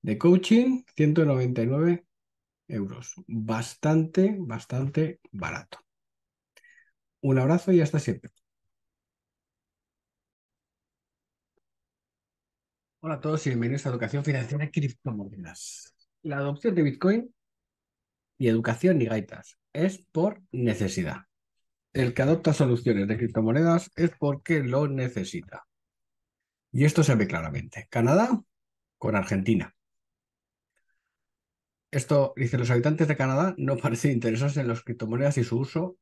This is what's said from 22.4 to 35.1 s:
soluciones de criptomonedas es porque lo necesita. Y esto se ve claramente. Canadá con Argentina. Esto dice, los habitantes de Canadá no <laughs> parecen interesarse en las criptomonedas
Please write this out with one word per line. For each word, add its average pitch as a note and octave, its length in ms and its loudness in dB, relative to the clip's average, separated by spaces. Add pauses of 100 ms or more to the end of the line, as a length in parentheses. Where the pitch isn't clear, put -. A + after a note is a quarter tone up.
soluciones A#2+ 560 2
de G#2+ 80 -2
criptomonedas A#2+ 800 2
es E3+ 220 2
porque D3 440 -2
lo C3 260 0
necesita. B2 800 -6 (1040)
Y B2+ 140 2
esto D3+ 180 4
se C#3 120 4
ve G#2+ 120 2
claramente. D#2+ 640 -8
Canadá F3+ 520 2 (560)
con G#2+ 180 -2
Argentina. F#2+ 580 0 (2250)
Esto C#3 460 2
dice, B2+ 220 0
los A#2+ 120 0
habitantes D3+ 380 2
de D3 80 0
Canadá C#3 400 0
no C3+ 200 -2
<laughs> - 20 -6
parecen C3+ 340 0
interesarse A#2+ 480 0
en B2+ 80 -2
las A#2 140 -4
criptomonedas B2 560 -2